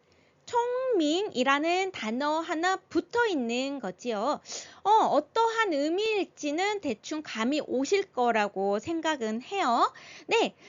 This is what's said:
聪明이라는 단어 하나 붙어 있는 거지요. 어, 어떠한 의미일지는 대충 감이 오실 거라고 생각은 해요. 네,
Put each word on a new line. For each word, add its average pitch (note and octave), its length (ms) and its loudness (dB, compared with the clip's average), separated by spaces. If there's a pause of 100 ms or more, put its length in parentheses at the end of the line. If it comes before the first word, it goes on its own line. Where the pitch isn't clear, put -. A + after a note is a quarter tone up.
(440)
聪明이라는 F#4 1500 0
단어 C#4+ 480 -4
하나 E4+ 380 -2
붙어 A4+ 500 -2
있는 C4 540 -2
거지요. A3+ 600 -4 (440)
어, F#4+ 60 2
어떠한 A4 840 4
의미일지는 F4+ 1080 0
대충 D4+ 440 -6
감이 B3 420 -2
오실 G4 460 0
거라고 G#3 680 0
생각은 C#4 640 -2
해요. F4+ 500 0 (340)
네, F#4+ 280 2 (140)